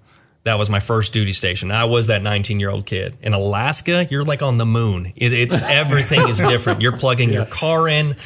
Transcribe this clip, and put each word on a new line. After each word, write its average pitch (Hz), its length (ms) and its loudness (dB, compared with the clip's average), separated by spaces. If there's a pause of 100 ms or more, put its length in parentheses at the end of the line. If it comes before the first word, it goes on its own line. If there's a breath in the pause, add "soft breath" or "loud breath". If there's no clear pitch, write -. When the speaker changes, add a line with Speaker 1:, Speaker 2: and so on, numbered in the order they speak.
(440 soft breath)
Speaker 1:
That 110 140 0
was 104 120 0
my 101 100 0
first 110 320 0
duty 101 220 0
station. 92 380 -4
I 113 120 0
was 117 240 2
that 104 160 0
nineteen-year-old 101 640 -2
kid. - 360 -6
In 113 120 -2
Alaska, 127 760 0
you're, 143 140 -2
like, 147 180 -2
on 127 160 2
the 117 80 2
moon. 104 520 0
It, 120 160 0
it's, 120 220 2
Speaker 2:
<laughs> - 60 0
Speaker 1:
everything 143 680 2
is 110 80 0
different. 117 420 0
You're 120 180 0
plugging 123 360 2
your 104 100 0
Speaker 2:
Yeah. 110 60 -6
Speaker 1:
car 160 400 0
in. 151 260 0 (100)